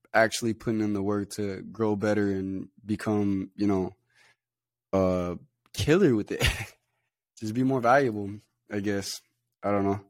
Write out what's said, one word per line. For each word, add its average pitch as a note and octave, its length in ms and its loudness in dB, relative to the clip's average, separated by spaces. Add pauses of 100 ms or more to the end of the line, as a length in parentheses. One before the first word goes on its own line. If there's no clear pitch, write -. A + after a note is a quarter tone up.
(140)
actually A2+ 400 2
putting A2 280 -4
in G#2 120 -2
the G2+ 80 -2
work G2+ 300 -2
to G2 320 -8
grow G#2 320 -2
better G#2 360 2
and F#2+ 380 -6 (160)
become, G2+ 680 0
you G2+ 120 -2
know, F#2+ 280 0 (960)
uh, F#2 420 2 (380)
killer D3+ 420 4
with G2+ 160 -2
it. - 100 -4
<laughs> - 960 -6
Just A2 140 -6
be B2+ 100 0
more C3 180 0
valuable, A#2 480 2 (420)
I G#2 80 -4
guess. G2 420 -4 (400)
I G2 100 -2
don't G2+ 120 0
know. G2+ 160 0 (100)